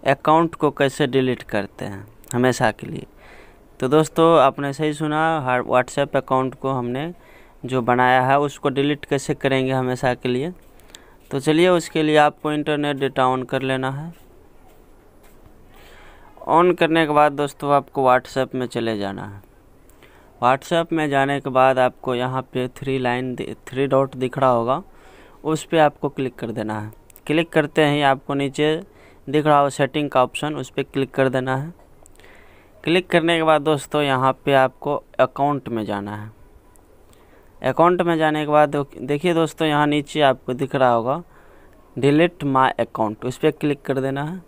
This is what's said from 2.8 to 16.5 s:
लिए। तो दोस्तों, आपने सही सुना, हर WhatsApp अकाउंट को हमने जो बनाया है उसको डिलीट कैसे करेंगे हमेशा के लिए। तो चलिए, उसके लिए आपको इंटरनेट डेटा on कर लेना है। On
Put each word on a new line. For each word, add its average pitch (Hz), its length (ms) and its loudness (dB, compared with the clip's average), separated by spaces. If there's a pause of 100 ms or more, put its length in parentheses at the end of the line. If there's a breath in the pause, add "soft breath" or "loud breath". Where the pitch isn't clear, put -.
लिए। - 180 -12 (720 loud breath)
तो 131 80 -2
दोस्तों, 156 520 4
आपने 139 340 2
सही 151 200 -4
सुना, 156 480 -2
हर 127 220 -2
WhatsApp 127 520 -2
अकाउंट 131 400 -2
को 135 160 -6
हमने 131 420 -6 (520 soft breath)
जो 127 160 -2
बनाया 127 400 4
है 135 180 4
उसको 143 300 -2
डिलीट 139 360 -2
कैसे 143 280 -4
करेंगे 131 380 -2
हमेशा 127 420 -2
के 123 160 -6
लिए। 135 240 -4 (800 loud breath)
तो 139 80 -4
चलिए, 156 300 2
उसके 165 340 0
लिए 151 140 4
आपको 151 340 2
इंटरनेट 147 460 -2
डेटा 135 280 0
on 127 240 0
कर 135 120 -4
लेना 131 300 -4
है। 156 220 -10 (2250 loud breath)
On 170 300 4